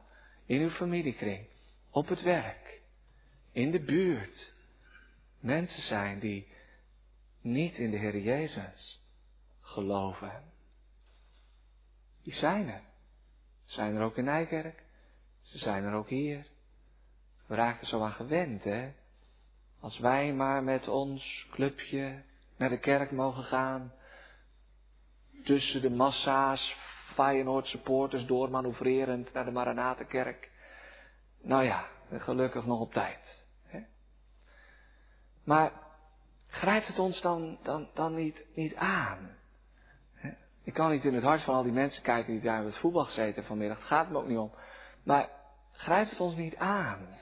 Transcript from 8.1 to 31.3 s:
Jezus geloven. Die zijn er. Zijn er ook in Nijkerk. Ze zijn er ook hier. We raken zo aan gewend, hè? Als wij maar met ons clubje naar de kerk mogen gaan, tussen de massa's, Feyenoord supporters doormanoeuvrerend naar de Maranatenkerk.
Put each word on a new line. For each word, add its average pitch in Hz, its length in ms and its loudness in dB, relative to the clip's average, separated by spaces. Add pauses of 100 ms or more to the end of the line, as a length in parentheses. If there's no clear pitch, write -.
Jezus 113 840 -4 (580)
geloven. 98 920 -4 (1700)
Die 147 120 -12
zijn 180 340 2
er. 98 140 -10 (840)
Zijn 107 320 -2
er 107 60 2
ook 113 140 0
in 123 80 0
Nijkerk. 160 580 -2 (580)
Ze - 180 -16
zijn 98 260 -2
er 101 80 -2
ook 107 160 -4
hier. 143 380 -4 (1000)
We 107 80 -6
raken 117 320 2
zo 110 160 0
aan 107 100 0
gewend, 135 520 -2
hè? 120 280 -4 (880)
Als - 180 -10
wij 135 340 4
maar 135 300 2
met 131 260 0
ons 135 600 -2
clubje 139 720 -4 (340)
naar 131 120 2
de 123 100 0
kerk 139 320 4
mogen 131 320 0
gaan, 131 500 -2 (1500)
tussen 139 360 4
de 127 100 2
massa's, 135 840 4 (380)
Feyenoord 135 520 4
supporters 135 600 0
doormanoeuvrerend 127 1080 2
naar 127 120 -2
de 120 60 -4
Maranatenkerk. 123 1000 -2 (880)